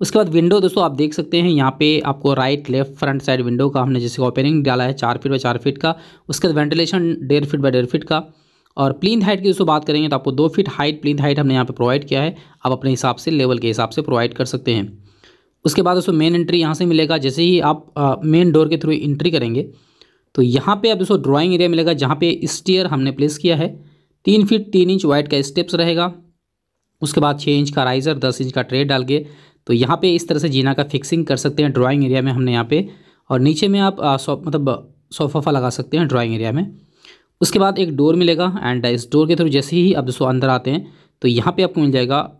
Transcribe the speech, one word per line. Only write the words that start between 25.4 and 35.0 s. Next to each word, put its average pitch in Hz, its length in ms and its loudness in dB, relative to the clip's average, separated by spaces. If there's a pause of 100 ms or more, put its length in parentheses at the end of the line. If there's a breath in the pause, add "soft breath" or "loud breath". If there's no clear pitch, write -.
स्टेप्स 170 340 -4
रहेगा। 170 360 0 (880)
उसके 147 200 0
बाद 143 180 0
छः 147 120 -2
इंच 143 180 2
का 143 140 -2
राइजर, 131 340 0
दस 127 240 -2
इंच 131 100 -6
का 131 100 -2
ट्रे 127 240 -2
डाल 135 200 0
के, 147 200 -2 (420 loud breath)
तो 123 60 2
यहाँ 131 240 2
पे 175 180 2
इस 170 120 -2
तरह 151 120 0
से 160 100 0
जीना 135 240 2
का 143 120 0
फिक्सिंग 160 400 -2
कर 139 120 0
सकते 147 260 -2
हैं 143 100 2
ड्राइंग 127 300 2
एरिया 131 180 0
में 135 100 0
हमने 123 200 0
यहाँ 117 140 0
पे। 160 220 0 (420 loud breath)
और 127 100 2
नीचे 151 280 2
में 202 120 2
आप, 196 200 0
अ, 139 180 0
सो-, 139 220 -4
मतलब 143 540 -4 (180)